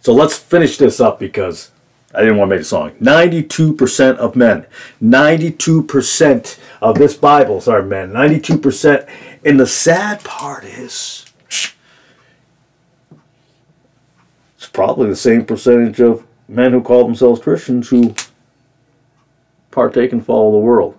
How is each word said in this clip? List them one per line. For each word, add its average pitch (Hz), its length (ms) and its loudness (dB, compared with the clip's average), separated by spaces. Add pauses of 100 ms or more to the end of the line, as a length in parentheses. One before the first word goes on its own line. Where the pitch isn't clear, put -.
So 123 120 0
let's 147 240 2
finish - 420 -2
this 131 200 2
up 117 220 0
because 95 500 -8 (420)
I 101 100 -2
didn't 107 160 2
wanna 98 120 0
make 92 120 -2
a - 20 -12
song. 76 340 -6
Ninety-two 160 760 0
percent 131 440 0
of 117 160 -4
men, 117 320 2 (340)
ninety-two 156 840 2
percent 139 760 0 (240)
of - 140 0
this 131 180 4
Bible, 139 460 2
sorry, 120 240 0
men, 95 280 -8
ninety-two 151 460 0
percent. 143 480 0 (360)
And 143 160 2
the 127 80 4
sad 196 560 -2
part - 420 -16
is, - 600 -14 (3250)
it's - 120 -20
probably 127 380 -2
the 95 80 -4
same 117 300 0
percentage 117 520 0
of 117 280 2 (200)
men 123 260 0
who 123 100 0
call 123 220 2
themselves 117 360 0
Christians 123 480 -4
who 120 260 2 (1600)
partake 123 420 -2
and 117 140 -6
follow 110 260 2
the 107 60 2
world. 107 400 0